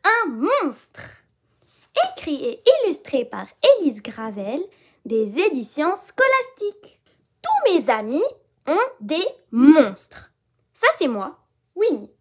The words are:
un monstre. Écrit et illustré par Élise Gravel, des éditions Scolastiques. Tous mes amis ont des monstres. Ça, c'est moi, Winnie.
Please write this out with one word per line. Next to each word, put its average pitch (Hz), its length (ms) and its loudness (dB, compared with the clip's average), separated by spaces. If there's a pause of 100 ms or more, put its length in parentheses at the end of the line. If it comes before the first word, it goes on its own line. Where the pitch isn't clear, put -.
un 440 260 2
monstre. 311 720 -4 (1080)
Écrit 285 340 -8
et 240 180 -6 (200)
illustré 285 420 -4
par 196 220 -14 (320)
Élise 233 240 -4
Gravel, 220 580 -8 (420)
des 220 360 -2
éditions 311 560 -2
Scolastiques. - 1040 -4 (400)
Tous 622 320 2
mes 269 160 0
amis 226 340 -2 (440)
ont 427 220 0 (100)
des 311 260 -4 (240)
monstres. 247 840 4 (440)
Ça, 480 120 0 (120)
c'est 320 80 0
moi, 220 320 -6 (340)
Winnie. 349 480 -4